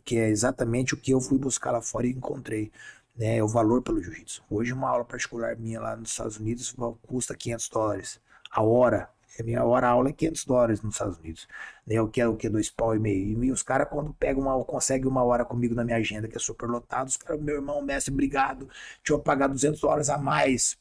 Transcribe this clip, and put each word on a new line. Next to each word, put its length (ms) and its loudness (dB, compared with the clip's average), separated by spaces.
que 100 -4
é 140 4
exatamente 640 0
o 40 -4
que 120 -6
eu 100 4
fui 200 2
buscar 320 -2
lá 100 0
fora 240 -4
e 60 0
encontrei, 600 -6
né, 240 2
o 60 4
valor 340 4
pelo 180 -2
jiu-jitsu. 480 -12
Hoje 260 -2
uma 140 -2
aula 160 0
particular 520 -6
minha 260 -6
lá 140 -6
nos 160 -10
Estados 260 -6
Unidos 380 -6
custa 340 -6
quinhentos 320 -6
dólares 540 -4
a 100 2
hora. 480 6
A 20 -8
minha 220 0
hora 240 4
aula 220 6
é 40 -2
quinhentos 320 -2
dólares 380 4
nos 100 -4
Estados 240 -4
Unidos. 300 -14
Né, 120 2
o 80 2
que 140 0
é, 60 4
o 80 2
que 100 -6
é 60 0
dois 180 0
pau 260 0
e 40 2
meio. 440 0
E 80 2
os 120 -4
caras, 260 0
quando 240 -6
pegam 300 0
uma, 200 0
conseguem 440 -2
uma 160 2
hora 200 4
comigo 300 0
na 100 0
minha 140 0
agenda, 300 -2
que 100 -12
é 20 -6
super 300 -6
lotado, 380 -4
os 100 -4
caras, 240 -6
"Meu 140 -2
irmão, 260 -4
mestre, 320 -4
obrigado. 540 0
Deixa 460 -6
eu 60 2
pagar 280 2
duzentos 340 0
dólares 280 2
a 100 0
mais, 600 2